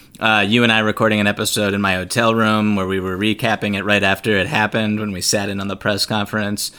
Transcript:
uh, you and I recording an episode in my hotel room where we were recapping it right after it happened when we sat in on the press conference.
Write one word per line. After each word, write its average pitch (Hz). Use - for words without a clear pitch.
uh, 107
you 120
and 113
I 110
recording 107
an 101
episode 104
in 101
my 95
hotel 113
room 107
where 95
we 95
were 92
recapping 104
it 98
right 101
after 98
it 92
happened 107
when 107
we 92
sat 101
in 98
on 98
the 98
press 101
conference. 104